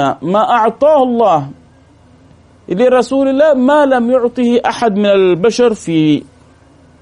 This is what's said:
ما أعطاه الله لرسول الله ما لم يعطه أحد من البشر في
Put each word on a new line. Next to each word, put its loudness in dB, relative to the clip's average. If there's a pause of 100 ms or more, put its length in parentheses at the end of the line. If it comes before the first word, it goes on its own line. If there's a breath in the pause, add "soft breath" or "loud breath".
(220)
ما -2
أعطاه 0
الله 0 (1200)
لرسول 0
الله 2
ما 2
لم 0
يعطه 0
أحد -2
من 0
البشر 2
في -2 (800)